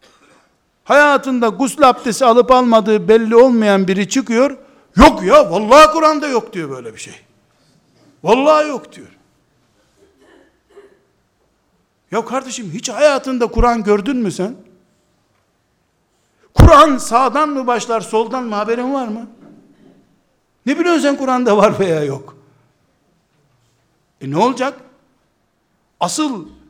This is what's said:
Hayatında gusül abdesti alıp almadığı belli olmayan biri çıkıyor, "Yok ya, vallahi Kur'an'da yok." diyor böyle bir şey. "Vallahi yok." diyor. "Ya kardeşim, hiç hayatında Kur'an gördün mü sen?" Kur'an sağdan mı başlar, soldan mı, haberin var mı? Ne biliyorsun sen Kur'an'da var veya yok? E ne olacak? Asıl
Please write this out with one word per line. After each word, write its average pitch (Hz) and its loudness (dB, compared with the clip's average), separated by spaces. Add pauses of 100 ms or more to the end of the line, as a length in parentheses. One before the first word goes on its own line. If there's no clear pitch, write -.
(840)
Hayatında 269 0
gusül 247 0
abdesti 247 -2
alıp 233 4
almadığı 220 2
belli 226 2
olmayan 214 4
biri 190 -4
çıkıyor, 262 -2 (380)
"Yok 214 4
ya, 208 4
vallahi 240 4
Kur'an'da 311 -2
yok." 233 -6
diyor 160 -10
böyle 120 -14
bir 110 -20
şey. - -20 (1080)
"Vallahi 285 2
yok." 277 -12
diyor. - -20 (3000)
"Ya 220 -4
kardeşim, 240 -10
hiç - -12
hayatında 254 -2
Kur'an 233 0
gördün 208 -2
mü 214 -4
sen?" 208 -8 (2000)
Kur'an 302 6
sağdan 254 -2
mı 269 -6
başlar, 233 -4
soldan 226 -6
mı, 220 -8
haberin 233 -4
var 262 -6
mı? 226 -12 (1400)
Ne 294 -2
biliyorsun 330 0
sen 277 -2
Kur'an'da 247 -2
var 202 2
veya 165 -2
yok? 135 -10 (1800)
E 135 -12
ne 147 -4
olacak? 254 -2 (1300)
Asıl 214 -6 (220)